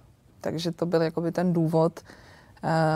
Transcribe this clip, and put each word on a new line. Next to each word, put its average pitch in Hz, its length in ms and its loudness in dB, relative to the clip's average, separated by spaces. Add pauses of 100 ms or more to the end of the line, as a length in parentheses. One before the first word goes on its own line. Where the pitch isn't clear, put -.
(420)
Takže 160 300 -4
to 165 140 -4
byl 170 160 2
jakoby 165 300 -2
ten 180 220 0
důvod, 165 460 2 (640)
eh, 156 60 -2 (260)